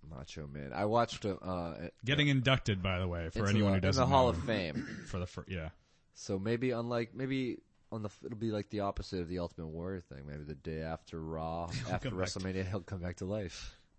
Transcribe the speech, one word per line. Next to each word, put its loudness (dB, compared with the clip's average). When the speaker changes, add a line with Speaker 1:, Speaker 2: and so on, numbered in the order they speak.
Speaker 1:
Macho -8
Man. -8
I 0
watched 2
a, 0
uh, -4
Speaker 2:
Getting 4
Speaker 1:
uh, 6
Speaker 2:
inducted, 4
by 2
the 0
way, -2
for -2
Speaker 1:
into 4
Speaker 2:
anyone 6
Speaker 1:
the, 6
Speaker 2:
who 4
doesn't 6
Speaker 1:
in 4
the 6
Hall 10
Speaker 2:
know. 6
Speaker 1:
of 2
Fame. 0
Speaker 2:
<clears throat> -12
For -4
the -2
fir-, -10
yeah. -4
Speaker 1:
So -4
maybe 2
unlike, 0
maybe -2
on -4
the, -2
f-, -20
it'll -6
be 0
like -2
the -2
opposite -2
of -2
the -2
Ultimate -4
Warrior -4
thing. -14
Maybe -8
the -6
day -4
after -6
Raw, -2
Speaker 2:
<laughs> -4
He'll -2
Speaker 1:
after -2
Speaker 2:
come -4
back 2
to -4
Speaker 1:
WrestleMania, -2
he'll -2
come -8
back -4
to -6
life. -6